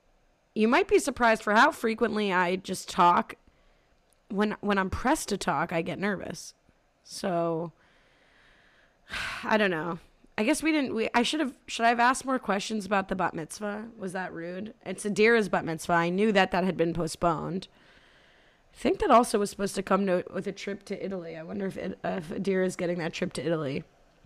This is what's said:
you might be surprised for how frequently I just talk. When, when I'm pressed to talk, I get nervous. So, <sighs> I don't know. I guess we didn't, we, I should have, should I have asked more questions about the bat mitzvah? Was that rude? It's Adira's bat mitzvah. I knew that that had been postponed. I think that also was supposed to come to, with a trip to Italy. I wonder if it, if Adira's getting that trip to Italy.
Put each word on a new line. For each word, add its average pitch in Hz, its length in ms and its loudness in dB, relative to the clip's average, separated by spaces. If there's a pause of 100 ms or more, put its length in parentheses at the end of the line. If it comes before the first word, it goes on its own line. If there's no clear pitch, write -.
(540)
you 220 140 2
might 320 200 2
be 403 120 4
surprised 233 420 2
for 208 140 0
how 262 160 8
frequently 220 600 -2
I 180 260 2
just - 320 -8
talk. 180 460 4 (920)
When, 208 320 0
when 202 160 0
I'm 190 140 0
pressed - 380 0
to 202 80 -2
talk, 170 360 -2
I 170 80 0
get 170 160 -6
nervous. 180 560 -6 (500)
So, 170 680 -4 (1400)
<sighs> - 340 -8
I 226 140 4
don't 208 140 4
know. 160 260 -2 (400)
I 214 60 0
guess 277 200 2
we 311 80 2
didn't, 277 240 0
we, 220 180 0
I 240 80 4
should 269 200 0
have, 277 120 -2 (140)
should - 180 0
I 233 40 6
have 240 100 2
asked 247 260 2
more 262 140 -2
questions 202 480 -4
about 190 200 0
the 196 80 -4
bat 185 200 -2
mitzvah? 208 640 -8
Was 190 160 -8
that 185 200 -8
rude? 180 400 -10 (100)
It's 190 220 -8
Adira's 214 440 6
bat 170 160 0
mitzvah. 160 280 -2
I 170 160 4
knew 202 220 2
that 190 200 4
that 180 120 2
had 185 120 0
been 165 180 2
postponed. 165 760 -2 (1080)
I - 20 -20
think - 260 0
that 415 100 4
also 240 260 6
was 202 140 0
supposed - 240 -4
to 196 80 -4
come 196 240 2
to, 180 160 2 (100)
with 190 140 -6
a 196 40 -4
trip 196 340 -10
to 190 200 -8
Italy. 170 320 -8
I 160 60 -12
wonder 190 240 -6
if 185 100 -8
it, - 260 -8
if 175 260 -6
Adira's 185 460 0
getting 175 220 -2
that 165 160 -4
trip - 200 -4
to 131 120 -6
Italy. 156 380 -2 (420)